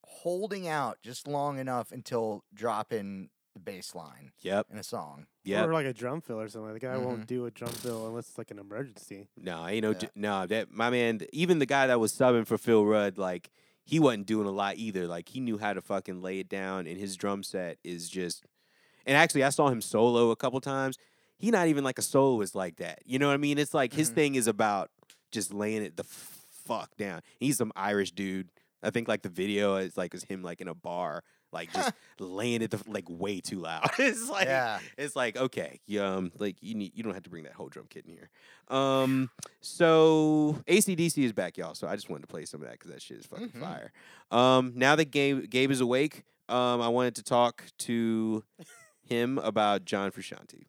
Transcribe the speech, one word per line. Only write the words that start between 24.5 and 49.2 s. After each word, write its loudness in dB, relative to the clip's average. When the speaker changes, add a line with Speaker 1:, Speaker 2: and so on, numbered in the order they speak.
Speaker 2:
just -4
laying -2
it -10
the -10
fuck -12
down. -8
He's 0
some -2
Irish 0
dude. -6
I 0
think, -2
like, 0
the -6
video 0
is, -4
like, -4
is -12
him, -8
like, -10
in -10
a -8
bar, -6
like, -10
just -2
Speaker 1:
<laughs> -20
Speaker 2:
laying -2
it -2
the -4
f-, -12
like, -8
way -4
too -8
loud. -2
<laughs> -4
It's 0
like, 2
Speaker 1:
Yeah. 0
Speaker 2:
it's -6
like, 0
okay, -4
you, -2
um, -2
like, -4
you -8
need, -6
you -10
don't -6
have -12
to -20
bring -14
that -18
whole -14
drum -18
kit -18
in -20
here. -20
Um, 2
so 6
A 6
C 2
D 4
C 2
is 2
back, -2
y'all. -8
So -8
I -2
just -12
wanted -8
to -20
play -10
some -14
of -14
that -18
'cause -20
that -16
shit -16
is -20
fucking -14
Speaker 1:
Mm-hmm. -14
Speaker 2:
fire. -10
Um, 6
now 6
that 4
Gabe, 0
Gabe 2
is 2
awake, 0
um, 2
I 2
wanted 2
to -12
talk 2
to 0
Speaker 1:
<laughs> -20
Speaker 2:
him 0